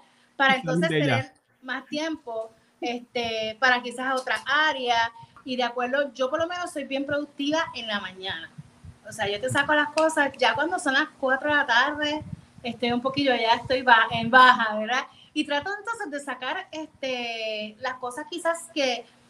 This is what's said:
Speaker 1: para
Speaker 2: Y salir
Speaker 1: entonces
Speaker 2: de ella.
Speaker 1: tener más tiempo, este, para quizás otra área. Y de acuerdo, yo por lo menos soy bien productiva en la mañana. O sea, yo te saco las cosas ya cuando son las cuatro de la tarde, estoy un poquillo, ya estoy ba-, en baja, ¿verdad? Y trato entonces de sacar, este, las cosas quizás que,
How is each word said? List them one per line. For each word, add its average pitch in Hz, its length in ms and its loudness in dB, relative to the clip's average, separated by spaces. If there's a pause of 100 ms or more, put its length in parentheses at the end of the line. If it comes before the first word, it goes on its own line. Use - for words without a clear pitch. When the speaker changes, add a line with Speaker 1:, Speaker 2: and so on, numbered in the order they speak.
(380)
Speaker 1:
para 269 200 4
Speaker 2:
Y 240 40 -4
salir - 80 -4
Speaker 1:
entonces 175 200 2
Speaker 2:
de 160 140 0
ella. 135 140 2
Speaker 1:
tener - 140 -4 (320)
más 254 240 -8
tiempo, 294 640 -8 (280)
este, 226 800 -4
para 247 220 4
quizás 254 400 -4
otra 226 160 -2 (320)
área. 254 260 0 (480)
Y 254 140 -6
de 247 60 0
acuerdo, 247 500 -2
yo 262 160 -2
por 311 100 -2
lo 330 80 0
menos 349 240 -6
soy 277 140 -8
bien 269 200 -4
productiva 294 600 -2 (100)
en 233 120 -12
la 208 120 -4
mañana. 185 500 -10 (600)
O - 20 -14
sea, 208 180 -4
yo 202 120 -4
te 254 80 -4
saco 285 240 2
las 294 160 2
cosas 311 480 2
ya - 180 4
cuando 330 240 0
son 277 140 0
las 294 160 2 (100)
cuatro 269 300 0
de 294 60 4
la 285 100 4
tarde, 294 580 2 (400)
estoy 240 280 -2
un 240 100 0
poquillo, 262 340 2
ya 226 200 4
estoy 254 260 -2
ba-, 233 300 8
en 226 180 -2
baja, 233 480 8
¿verdad? 233 240 -2 (320)
Y 302 120 -2
trato 285 320 -2
entonces 427 340 -8
de 285 80 -6
sacar, 285 520 -8
este, 233 1080 -8
las 254 160 -6
cosas 254 340 -10
quizás 330 440 -4
que, 254 300 -2 (260)